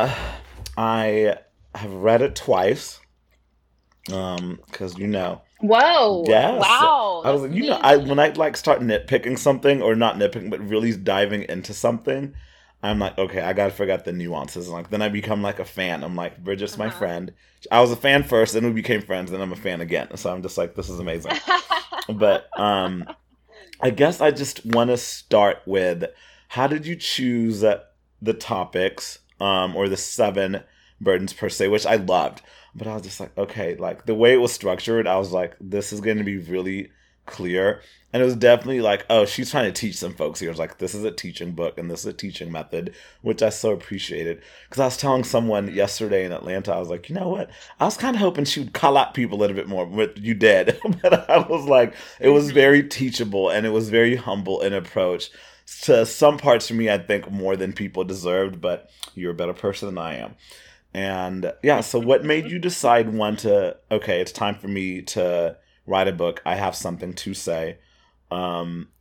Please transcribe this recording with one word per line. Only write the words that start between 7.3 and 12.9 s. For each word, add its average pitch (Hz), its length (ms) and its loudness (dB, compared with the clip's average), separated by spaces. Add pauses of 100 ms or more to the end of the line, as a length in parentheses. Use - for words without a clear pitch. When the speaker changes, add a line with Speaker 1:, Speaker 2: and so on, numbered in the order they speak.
Speaker 2:
that's 135 120 -6
Speaker 1:
like, 202 80 0
you 294 80 -2
know, - 80 0
Speaker 2:
amazing. 143 280 6
Speaker 1:
I, 135 40 -2
when 139 80 0
I, 151 120 6
like, 151 280 -2
start 135 240 2
nitpicking 123 560 0
something, 139 460 2
or 113 100 4
not 113 220 2
nitpicking, 101 340 -2
but 98 100 -6
really 107 380 0
diving 101 460 0
into 92 320 -10
something, 135 580 -2 (480)
I'm 104 160 -2